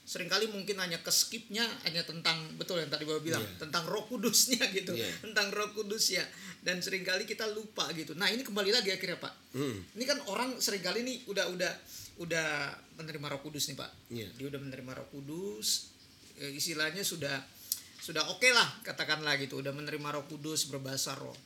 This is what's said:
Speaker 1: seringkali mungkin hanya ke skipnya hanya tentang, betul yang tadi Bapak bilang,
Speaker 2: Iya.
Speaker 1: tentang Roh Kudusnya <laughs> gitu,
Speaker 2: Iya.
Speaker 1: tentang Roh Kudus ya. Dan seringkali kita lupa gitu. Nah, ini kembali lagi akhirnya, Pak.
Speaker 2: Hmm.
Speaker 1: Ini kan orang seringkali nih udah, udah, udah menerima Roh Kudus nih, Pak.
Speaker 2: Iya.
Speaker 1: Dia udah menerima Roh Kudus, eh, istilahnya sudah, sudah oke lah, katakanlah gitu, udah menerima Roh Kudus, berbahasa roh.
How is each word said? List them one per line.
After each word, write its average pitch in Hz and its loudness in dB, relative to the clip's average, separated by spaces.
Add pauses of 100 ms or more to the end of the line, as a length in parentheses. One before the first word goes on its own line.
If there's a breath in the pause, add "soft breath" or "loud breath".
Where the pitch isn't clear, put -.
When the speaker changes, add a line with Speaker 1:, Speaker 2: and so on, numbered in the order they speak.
Speaker 1:
seringkali 180 2
mungkin 202 -2
hanya 175 0
ke - -6
skipnya 220 2 (180)
hanya 165 0
tentang, 165 0 (200)
betul 165 -2
yang 156 0
tadi 147 -2
Bapak 156 0
bilang, 156 2
Speaker 2:
Iya. - -6
Speaker 1:
tentang 160 0
Roh 208 0
Kudusnya 240 6 (100)
<laughs> 190 0
gitu, 165 0
Speaker 2:
Iya. - 0 (120)
Speaker 1:
tentang 208 2
Roh 202 0
Kudus 214 2
ya. 175 2 (360 loud breath)
Dan 180 0
seringkali 185 0
kita 220 -2
lupa 208 -2
gitu. 156 -4
Nah, 185 2
ini 220 2
kembali 208 2
lagi 233 6
akhirnya, 185 0
Pak. - -6 (180)
Speaker 2:
Hmm. 127 -2
Speaker 1:
Ini 220 -4
kan 277 4 (100)
orang 233 0
seringkali 202 0
nih 254 -2
udah, 190 0
udah, 180 0 (460 loud breath)
udah 165 0 (480)
menerima 156 -6
Roh 139 -4
Kudus 151 -2
nih, 139 -6
Pak. 127 -6 (180)
Speaker 2:
Iya. 113 -4
Speaker 1:
Dia 131 -8
udah 139 -6
menerima 127 -8
Roh 127 -8
Kudus, 180 -2 (440)
eh, 143 -8
istilahnya 156 0
sudah, 143 -2 (600 loud breath)
sudah 160 -4 (100)
oke 233 4
lah, 233 10 (140)
katakanlah 151 2
gitu, 139 -4
udah 135 -2
menerima 147 -4
Roh 147 -2
Kudus, 156 -2
berbahasa 135 -2
roh. 131 -8 (100)